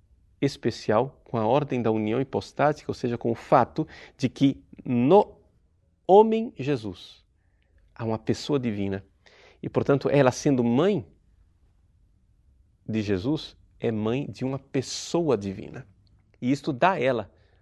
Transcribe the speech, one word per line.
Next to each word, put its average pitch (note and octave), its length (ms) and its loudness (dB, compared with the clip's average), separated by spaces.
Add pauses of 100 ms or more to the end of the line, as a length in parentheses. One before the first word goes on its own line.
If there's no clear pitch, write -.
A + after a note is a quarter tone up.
(400)
especial B2+ 840 -2
com - 120 -8
a A2 80 0
ordem C3+ 380 0
da A2 80 2
união A2 300 0
hipostática, C#3 680 -2
ou A#2+ 60 -6
seja, A#2+ 240 -4
com A#2+ 100 -6
o A#2 60 -2
fato D3 540 0 (280)
de - 120 -2
que - 340 0 (220)
no C3 520 4 (680)
homem A3 500 6
Jesus A#2+ 680 -6 (680)
há A#2+ 120 -10
uma A2+ 160 -4
pessoa - 360 -2
divina. G2+ 480 -4 (560)
E, - 80 -10
portanto, C#3 400 0
ela C3+ 220 4
sendo B2+ 320 0
mãe C3+ 420 0 (1800)
de A2 140 -2
Jesus, G#2 540 -4 (240)
é A#2+ 100 -2
mãe A2+ 400 -2
de A#2+ 140 -8
uma C3+ 160 -6
pessoa D3 760 -2
divina. G2+ 480 -10 (560)
E B2 120 0
isto C#3+ 200 -2
dá E3+ 200 2
a E3 80 -4
ela B2 280 -2 (320)